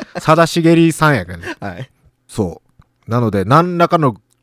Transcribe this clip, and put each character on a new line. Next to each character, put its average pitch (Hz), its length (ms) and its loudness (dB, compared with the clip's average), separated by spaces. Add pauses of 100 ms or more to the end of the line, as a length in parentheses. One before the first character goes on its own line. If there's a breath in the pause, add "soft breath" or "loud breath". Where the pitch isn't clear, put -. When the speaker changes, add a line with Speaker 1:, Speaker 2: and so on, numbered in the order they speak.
Speaker 1:
<laughs> - 200 -14
Speaker 2:
さ 160 140 2
だ 165 100 4
し 170 160 -2
げ 165 140 4
り 165 160 4
さ 156 180 0
ん 143 60 2
や 95 100 -4
け 90 100 -14
ん 85 60 -16
ね。 311 180 -12
Speaker 1:
は 101 120 -12
い。 90 180 -14 (380)
Speaker 2:
そ 87 340 -6 (460)
う。 - 20 -10
な 117 100 -2
の 117 120 0
で、 98 120 0
何 170 360 0
ら 170 80 2
か 175 100 0
の 135 200 -2 (240)